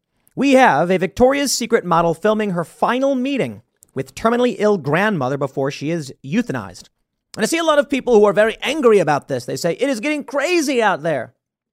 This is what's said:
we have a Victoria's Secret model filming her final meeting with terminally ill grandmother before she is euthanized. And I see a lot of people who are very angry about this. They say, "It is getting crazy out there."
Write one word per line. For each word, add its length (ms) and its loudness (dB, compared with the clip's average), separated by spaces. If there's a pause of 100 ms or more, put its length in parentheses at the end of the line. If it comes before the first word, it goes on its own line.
(360)
we 180 2
have 360 4
a 80 2
Victoria's 540 2
Secret 340 0
model 280 2
filming 380 0
her 120 -4
final 520 0
meeting 480 -4 (300)
with 220 -8
terminally 440 0
ill 180 2
grandmother 600 -2
before 340 -4
she 180 -8
is 240 -6 (100)
euthanized. 680 -6 (480)
And 60 0
I 20 2
see 140 -2
a 40 -2
lot 160 2
of 100 -4
people 240 -2
who 120 6
are 80 2
very 280 0
angry 380 2
about 280 0
this. 180 -6
They 100 -6
say, 180 -4
"It 160 -2
is 100 -4
getting 240 -4
crazy 580 -2
out 220 0
there." 320 -4 (380)